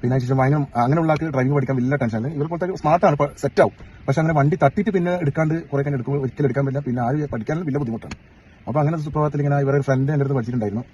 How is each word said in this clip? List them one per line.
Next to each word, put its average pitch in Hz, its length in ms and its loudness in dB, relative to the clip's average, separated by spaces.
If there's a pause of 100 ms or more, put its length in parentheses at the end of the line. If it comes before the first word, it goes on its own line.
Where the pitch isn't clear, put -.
പിന്നെ 123 140 0
അതിന് 131 100 0
ശേഷം 131 160 2
ഭയങ്കര, 143 200 4 (220)
അങ്ങനെയുള്ള 156 320 2
ആൾക്ക് 156 200 -2
ഡ്രൈവിംഗ് 131 220 2
പഠിക്കാൻ 131 220 0
വലിയ 131 240 0
ടെൻഷനാണ്. 117 340 -2
ഇവരെ 143 140 -2
പോലത്തെ 175 320 -4
സ്മാർട്ടാണ്, 165 340 4
ഇപ്പൊ 143 100 2 (160)
സെറ്റ് 147 220 2
ആവും. 104 100 0 (320)
പക്ഷെ 143 160 0
അങ്ങനെ 160 160 2
വണ്ടി 147 260 4
തട്ടിയിട്ട് 196 320 2
പിന്നെ 175 160 2 (100)
എടുക്കാണ്ട് 156 320 0 (160)
കുറെ 170 120 0
കഴിഞ്ഞ് 143 160 -2
എടുക്കുമ്പോൾ 139 260 -2
ഒരിക്കലും 135 240 -2
എടുക്കാൻ 135 180 0
പറ്റില്ല. 139 200 -4
പിന്നെ 123 200 -2
ആര് 143 260 -2
പഠിക്കാനും 127 360 -4
വലിയ 139 140 -2
ബുദ്ധിമുട്ടാണ്. 113 340 -6 (520)
അപ്പൊ 135 140 -2
അങ്ങനെ 156 140 0 (100)
സുപ്രഭാതത്തിൽ 147 360 -2
ഇങ്ങനെ 143 220 0
ഇവരുടെ 139 240 0
ഫ്രണ്ട് 135 240 0
എൻ്റെ 143 120 0
അടുത്ത് 135 140 -2
പഠിച്ചിട്ടുണ്ടായിരുന്നു. 113 560 -4